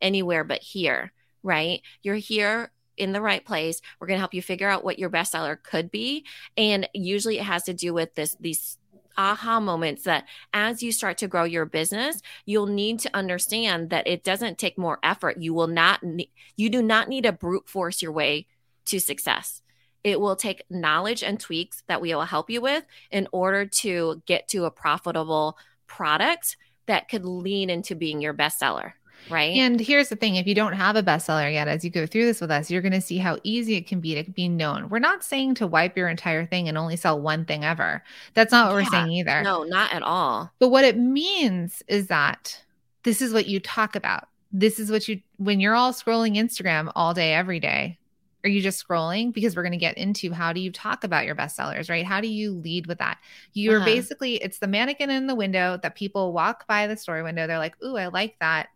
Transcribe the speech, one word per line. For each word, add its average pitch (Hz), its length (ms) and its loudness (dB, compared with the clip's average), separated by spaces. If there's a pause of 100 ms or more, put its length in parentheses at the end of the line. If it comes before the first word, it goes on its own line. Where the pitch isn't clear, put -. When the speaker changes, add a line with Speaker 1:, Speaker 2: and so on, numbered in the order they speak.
Speaker 1:
anywhere 180 440 2
but 156 180 -4
here, 160 500 -2 (300)
right? 170 380 0 (220)
You're 202 140 -2
here 214 560 -2 (240)
in 190 160 -2
the 202 80 -2
right 208 240 0
place. 160 360 -4 (180)
We're 170 80 -14
gonna 190 120 0
help 190 160 -4
you 180 80 -6
figure 196 260 -2
out 190 160 0
what 185 140 -4
your 175 120 -4
bestseller 160 520 -2
could 170 280 -4
be. 262 340 -6 (320)
And 208 380 2
usually 202 440 -2
it 202 60 -4
has 180 200 -2
to 185 100 -6
do 175 200 -4
with 165 200 -2
this, 151 260 -4
these - 380 -8 (400)
aha 220 420 0
moments 165 440 -2
that 165 220 0 (260)
as 220 300 0
you 233 100 -4
start 196 260 -2
to 196 100 -4
grow 175 160 0
your 165 200 -2
business, 208 560 -2 (240)
you'll 202 220 2
need 208 340 0
to - 160 -6
understand 185 760 -2
that 165 160 0
it 175 180 0
doesn't 196 340 -2
take - 180 -4
more 170 260 -2
effort. 175 360 0
You 165 160 -2
will 165 140 2
not 170 340 4
ne-, 170 280 -6 (260)
you 214 120 2
do 240 140 2
not 220 260 4
need 262 160 -2
to 208 80 4
brute 180 360 -4
force 185 340 -4
your 160 100 -6
way 151 340 0 (400)
to 190 140 -2
success. - 600 -4 (420)
It 196 160 2
will 196 160 0
take 196 340 -6
knowledge 180 540 0
and 208 160 -4
tweaks - 480 -8
that 175 120 -2
we 165 140 -2
will 147 80 0
help 160 260 -4
you 233 120 -4
with 285 240 -2 (260)
in 202 220 -2
order 190 340 2
to 170 600 -2
get - 220 0
to 185 180 -2
a 160 40 -2
profitable 156 880 -2 (300)
product 196 680 0 (300)
that - 220 0
could 196 160 -6
lean 185 460 -4
into 170 260 -6
being 151 240 -4
your 151 120 -2
bestseller. 139 600 0 (360)
Right. 165 280 2
Speaker 2:
And 240 240 4
here's 277 280 4
the 220 60 -6
thing. 208 220 0
If 180 100 0
you 202 80 4
don't 202 200 2
have 196 200 2
a 214 80 4
bestseller 156 500 2
yet, 151 140 0
as 156 180 -2
you 175 60 -4
go 160 160 0
through 226 200 2
this 226 140 2
with 160 120 -2
us, 151 180 0
you're 180 120 0
gonna 190 180 2
see 180 180 -2
how 185 240 0
easy 220 320 0
it 175 140 -2
can 185 100 -2
be 160 240 -2
to 185 80 -14
be 180 180 -2
known. 160 420 0
We're 226 100 0
not 359 240 0
saying 269 320 0
to 208 100 0
wipe 165 300 4
your 180 120 2
entire 165 380 -2
thing 175 220 -2
and 156 100 -2
only 165 160 -2
sell 156 260 2
one 156 240 0
thing 151 200 -2
ever. 156 400 -2 (300)
That's 226 180 6
not 233 140 10
what 196 120 4
Speaker 1:
Yeah. 196 60 4
Speaker 2:
we're - 60 0
saying 165 220 2
either. 160 300 2
Speaker 1:
No, 180 220 2
not 185 280 0
at 165 100 -2
all. 156 580 0
Speaker 2:
But 254 80 8
what 269 160 8
it 233 140 6
means 262 880 2
is 202 180 2
that - 560 0 (400)
this 233 180 2
is 247 120 0
what 220 140 4
you 196 120 0
talk 214 380 -2
about. - 320 -4 (240)
This 208 260 4
is 208 100 -4
what 214 200 0
you, 202 120 -4 (180)
when 196 200 2
you're 208 160 4
all 247 180 4
scrolling 226 440 0
Instagram 180 580 0
all 170 180 2
day, 165 220 2
every 180 240 0
day, 147 400 -2 (460)
are 202 40 0
you 202 140 4
just 190 240 -2
scrolling? 180 460 -2
Because 208 240 0
we're 180 80 -2
gonna 175 120 -2
get 165 220 -2
into 196 320 -2
how 170 220 -2
do 180 80 -4
you 185 100 -4
talk 240 320 -6
about 175 240 0
your - 80 -4
bestsellers, 156 560 -6
right? 170 160 -2
How 196 140 -2
do 226 80 -2
you 214 240 -4
lead 165 340 -6
with 170 120 -6
that? - 200 -4 (360)
You're 214 240 4
Speaker 1:
Uh-huh. 196 80 2
Speaker 2:
basically, 240 500 0
it's - 240 -8
the 202 80 -2
mannequin 277 420 0
in 262 160 0
the 262 80 -2
window 185 480 0
that 170 140 -4
people 190 360 -2
walk 175 360 0
by 208 180 2
the 214 100 -4
store 165 280 -6
window. 165 240 -4
They're 165 100 -2
like, 160 240 -4
"Ooh, 254 140 -6
I 185 100 -2
like 190 320 -4
that." 160 380 0